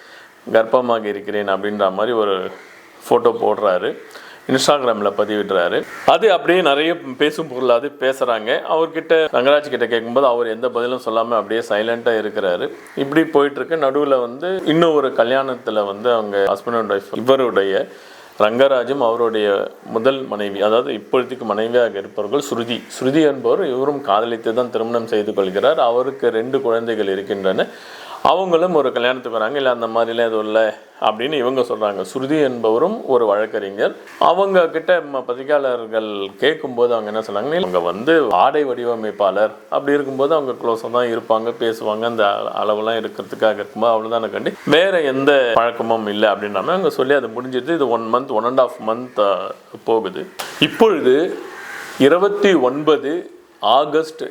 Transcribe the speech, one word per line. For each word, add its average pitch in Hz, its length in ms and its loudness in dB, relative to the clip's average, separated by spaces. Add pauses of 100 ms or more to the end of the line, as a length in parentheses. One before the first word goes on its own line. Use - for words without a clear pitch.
(520)
கர்ப்பமாக 113 520 2
இருக்கிறேன்" 101 440 -4
அப்படின்ற 98 440 0
மாதிரி 110 240 -2
ஒரு 98 340 0 (580)
போட்டோ 117 220 4
போடுறாரு, 104 680 0 (480)
Instagram-ல 127 720 2
பதிவிடுறாரு. 101 640 0 (220)
அது 175 260 6
அப்படியே 175 300 2
நிறைய 156 340 2 (220)
பேசும் 151 300 0
பொருளாது 127 520 0
பேசுறாங்க. 123 600 0 (100)
அவர்கிட்ட, 160 640 0
ரங்கராஜ் 143 360 2
கிட்ட 120 180 -2
கேட்கும்போது 117 400 2
அவர் 120 200 2
எந்த 113 220 -2
பதிலும் 120 360 -4
சொல்லாம 113 240 0
அப்படியே 110 400 0
சைலண்டா 113 560 0
இருக்கிறாரு. 101 480 -2 (240)
இப்படி 143 280 0
போயிட்டு 143 400 0
இருக்கு. 147 260 -2
நடுவுல 139 300 2
வந்து 151 440 -6
இன்னும் 165 300 4
ஒரு 139 140 2
கல்யாணத்துல 120 800 0
வந்து 104 260 0
அவங்க 101 340 0
husband 101 320 -2
and 107 140 -2
wife, 101 240 -4
இவருடைய 113 680 2 (520)
ரங்கராஜும் 123 600 2
அவருடைய 113 720 0 (120)
முதல் 131 440 0
மனைவி, 104 360 -4
அதாவது 120 300 2
இப்பொழுதைக்கு 120 500 -4
மனைவியாக 113 560 0
இருப்பவர்கள் 107 520 -4
ஸ்ருதி. 117 320 -4 (180)
ஸ்ருதி 135 220 2
என்பவர் 135 440 2
இவரும் 139 360 -2
காதலித்து 113 520 0
தான் 120 160 -2
திருமணம் 113 360 -2
செய்து 107 280 -2
கொள்கிறார். 98 440 0
அவருக்கு 127 520 0
ரெண்டு 123 300 0
குழந்தைகள் 113 480 -2
இருக்கின்றன. 98 580 -2 (560)
அவங்களும் 180 520 2
ஒரு 131 180 2
கல்யாணத்துக்கு 120 460 -2
வராங்க, 113 180 -2
"இல்ல 135 140 2
அந்த 117 160 -2
மாதிரிலாம் 117 400 0
எதுவும் 110 180 -2
இல்ல" 107 340 2 (220)
அப்படின்னு 113 320 -2
இவங்க 131 280 0
சொல்றாங்க. 104 440 -2 (100)
ஸ்ருதி 139 280 -2
என்பவரும் 127 640 0
ஒரு 120 200 2
வழக்கறிஞர். 104 680 -2 (220)
அவங்க 180 500 2
கிட்ட 160 300 0
ம-, 143 260 -6
பத்திரிகையாளர்கள் 117 1160 -4
கேட்கும்போது 127 560 0
அவங்க 107 160 -4
என்ன 107 160 -4
சொன்னாங்கன்னா, 117 300 -4
"அவங்க 92 240 0
வந்து 120 500 2
ஆடை 131 340 4
வடிவமைப்பாளர், 110 880 0 (180)
அப்படி 143 240 -2
இருக்கும்போது 139 420 0
அவங்க 139 180 0
க்ளோஸா 123 380 -4
தான் 123 160 0
இருப்பாங்க, 113 540 -2
பேசுவாங்க, 110 440 -2
அந்த 117 200 0
அள-, 107 360 -2
அளவெல்லாம் 107 440 -2
இருக்கிறதுக்காக 110 500 -2
இருக்கும்போது 107 400 0
அவ்வளவுதானே 110 360 -2
கண்டி 110 220 -4 (140)
வேற 175 340 4
எந்த 135 540 2
பழக்கமும் 113 520 0
இல்ல" 104 240 2
அப்படின்ற 101 220 -2
மாதிரி 101 180 -2
அவங்க 180 200 0
சொல்லி 135 240 0
அது 131 120 0
முடிஞ்சிருது. 123 480 -4
இது 143 140 0
ஒன் 113 260 -2
மந்த், 135 140 0
one 110 160 -2
and 131 160 2
half 123 120 2 (140)
month, 123 340 -4
ஆ, 95 320 0 (320)
போகுது. 98 420 0 (340)
இப்பொழுது 151 800 2 (600)
இருபத்தி 196 560 4
ஒன்பது 147 760 0 (300)
ஆகஸ்ட் 147 720 0